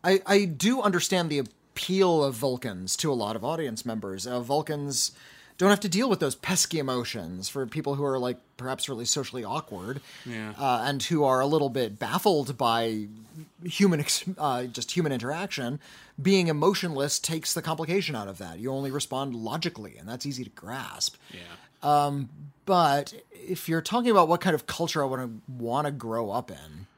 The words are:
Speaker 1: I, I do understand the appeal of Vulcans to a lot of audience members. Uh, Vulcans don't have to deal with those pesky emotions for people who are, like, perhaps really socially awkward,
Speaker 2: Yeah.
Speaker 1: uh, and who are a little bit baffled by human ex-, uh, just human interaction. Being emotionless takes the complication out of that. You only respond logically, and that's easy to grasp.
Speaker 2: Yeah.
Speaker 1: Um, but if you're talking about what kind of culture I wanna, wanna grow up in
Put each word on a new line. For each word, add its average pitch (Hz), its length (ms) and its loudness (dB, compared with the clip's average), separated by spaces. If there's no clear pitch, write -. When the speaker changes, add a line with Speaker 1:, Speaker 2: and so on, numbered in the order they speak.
Speaker 1:
I, 190 220 6
I 202 200 6
do 190 360 2
understand 180 480 2
the 143 100 0
appeal 175 840 2
of 139 120 2
Vulcans 113 640 -2
to 147 140 0
a - 20 2
lot 110 220 -2
of 104 100 -6
audience 139 400 -4
members. 101 400 -6
Uh, 123 160 -4
Vulcans 143 720 -2
don't 185 120 6
have 202 120 6
to 208 60 -2
deal 214 220 0
with 185 100 2
those 139 160 0
pesky - 440 0
emotions 113 680 -4
for 135 180 -4
people 143 300 -4
who 147 80 -2
are, 135 160 0
like, 123 180 -2
perhaps 131 320 -6
really 123 160 -6
socially 123 400 -2
awkward, 113 560 -6
Speaker 2:
Yeah. 110 320 -8
Speaker 1:
uh, 127 260 2
and 139 200 -2
who 156 200 2
are 131 160 6
a 135 80 2
little 147 220 4
bit 117 280 -2
baffled 127 600 2
by 113 500 2
human 175 380 4
ex-, - 240 0
uh, 131 280 0
just - 260 -8
human 160 220 2
interaction. 135 680 -4
Being 185 280 6
emotionless 151 680 2
takes 160 340 -4
the 165 80 -2
complication 160 560 -2
out 101 100 -6
of 92 100 -12
that. 85 220 -12
You 127 120 -4
only 135 200 -4
respond 135 420 -4
logically, 113 640 -6
and 87 120 -16
that's 127 160 -10
easy 127 180 -6
to 104 60 -12
grasp. - 680 -8
Speaker 2:
Yeah. 180 60 -16
Speaker 1:
Um, 143 460 2
but 147 480 4
if - 380 -8
you're 165 120 2
talking 240 300 2
about 185 160 8
what 170 140 4
kind 175 140 4
of - 120 -4
culture 160 360 -2
I 135 40 0
wanna, 127 220 -4
wanna 127 440 -2
grow 113 400 -4
up 120 200 -4
in 78 360 -14